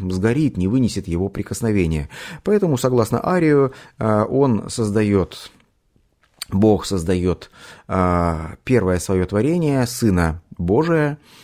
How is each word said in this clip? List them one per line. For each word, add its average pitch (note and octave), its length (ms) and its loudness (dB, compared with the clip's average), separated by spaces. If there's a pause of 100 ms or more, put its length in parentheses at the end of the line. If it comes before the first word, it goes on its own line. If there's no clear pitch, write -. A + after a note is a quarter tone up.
сгорит, G2 460 0
не F#2 140 0
вынесет G#2+ 400 0
его F2 180 -2
прикосновения. F#2+ 800 -2 (360)
Поэтому, G3 340 2
согласно B2 500 0
Арию, D3 460 2 (240)
э, G#2+ 320 2
он A2+ 400 0
создаёт, G#2 800 0 (1000)
Бог G2 360 4
создаёт, F2+ 640 -2 (360)
э, F2 480 2 (280)
первое F#2 360 2
своё F#2 260 0
творение, C#3 600 0
Сына F2 560 0 (160)
Божия, D3 600 0 (260)